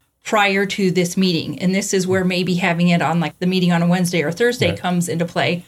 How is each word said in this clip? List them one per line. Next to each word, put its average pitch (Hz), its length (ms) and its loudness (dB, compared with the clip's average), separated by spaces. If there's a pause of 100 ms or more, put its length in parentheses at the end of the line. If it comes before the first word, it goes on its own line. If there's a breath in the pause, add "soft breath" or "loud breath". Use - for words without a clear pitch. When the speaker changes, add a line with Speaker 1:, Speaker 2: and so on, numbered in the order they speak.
(240)
Speaker 1:
prior 202 420 2
to 196 240 0
this 175 260 -2
meeting. 185 420 -2
And 185 160 0
this 196 200 -2
is 180 120 0
where 190 180 0
maybe 185 320 0
having 175 320 2
it 170 120 4
on, 160 200 0
like, 151 180 -4
the 180 80 -2
meeting 180 260 2
on 170 100 4
a 170 40 2
Wednesday 175 360 2
or 147 100 -2
Thursday 233 380 0
Speaker 2:
Right. 170 80 -6
Speaker 1:
comes 180 300 -2
into 165 160 -2
play, 170 440 -2